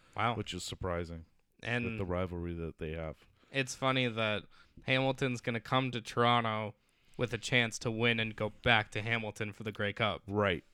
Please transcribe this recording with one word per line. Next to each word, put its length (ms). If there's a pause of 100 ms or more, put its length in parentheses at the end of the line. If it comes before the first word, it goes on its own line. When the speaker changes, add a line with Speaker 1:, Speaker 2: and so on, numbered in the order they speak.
(160)
Speaker 1:
Wow. 180
Speaker 2:
which 180
is 100
surprising 640 (380)
Speaker 1:
And 220
Speaker 2:
with 140
the 60
rivalry 500
that 240
they 140
have. 240 (340)
Speaker 1:
it's 240
funny 320
that 380 (420)
Hamilton's 540
gonna 200
come 320
to 100
Toronto 720 (420)
with 160
a 60
chance 420
to 100
win 300
and 160
go 140 (120)
back 300
to 100
Hamilton 500
for 120
the 80
Grey 220
Cup. 320
Speaker 2:
Right. 460